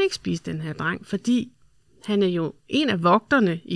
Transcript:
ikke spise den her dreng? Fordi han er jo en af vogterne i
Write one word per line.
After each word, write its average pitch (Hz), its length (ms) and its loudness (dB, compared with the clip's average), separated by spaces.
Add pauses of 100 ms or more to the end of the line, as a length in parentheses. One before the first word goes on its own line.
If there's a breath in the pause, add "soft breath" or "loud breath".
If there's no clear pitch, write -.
ikke 381 120 0
spise 170 300 -4
den 160 160 -6
her 156 120 -8
dreng? 160 340 -6
Fordi 240 440 -2 (540)
han 202 180 2
er 185 40 4
jo 170 260 -2 (160)
en 277 200 0
af 180 140 -2
vogterne 185 600 2
i 190 100 -6